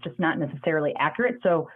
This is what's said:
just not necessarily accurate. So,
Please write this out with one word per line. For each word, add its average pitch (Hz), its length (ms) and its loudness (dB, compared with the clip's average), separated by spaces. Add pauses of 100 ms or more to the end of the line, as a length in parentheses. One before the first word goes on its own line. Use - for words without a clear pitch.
just - 140 -10
not 160 200 2
necessarily 147 600 0
accurate. 233 440 0
So, 165 340 2